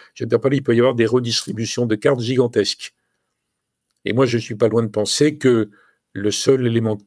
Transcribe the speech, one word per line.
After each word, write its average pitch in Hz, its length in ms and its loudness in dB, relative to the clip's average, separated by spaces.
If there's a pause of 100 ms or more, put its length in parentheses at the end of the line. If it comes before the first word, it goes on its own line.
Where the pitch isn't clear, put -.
(140)
Je - 100 -10
veux 120 40 -6
dire 120 120 2
par 135 120 0
là, 139 60 0
il 131 40 -2
peut 120 140 0
y 117 40 4
avoir 123 140 4
des 117 140 2
redistributions 117 800 -2
de 110 80 0
cartes 139 240 0
gigantesques. 120 760 -2 (1120)
Et 104 80 -2
moi, 127 140 2
je 117 100 -2
suis 110 160 -6
pas 104 140 2
loin 113 160 0
de 107 60 -4
penser 147 500 0
que 113 320 2 (420)
le 104 160 -4
seul 131 380 2
élément 110 400 0